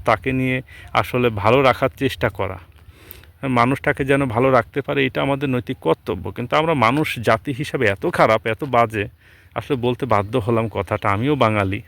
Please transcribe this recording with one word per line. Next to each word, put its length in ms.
তাকে 280
নিয়ে 300
আসলে 380
ভালো 320
রাখার 260
চেষ্টা 300
করা, 300
মানুষটাকে 640
যেন 220
ভালো 240
রাখতে 300
পারে, 260
এটা 160
আমাদের 260
নৈতিক 320
কর্তব্য। 500
কিন্তু 260
আমরা 180
মানুষ 440
জাতি 340
হিসাবে 360
এত 180
খারাপ, 400
এত 180
বাজে, 440
আসলে 220
বলতে 300
বাধ্য 320
হলাম 300
কথাটা। 400
আমিও 280
বাঙালি, 520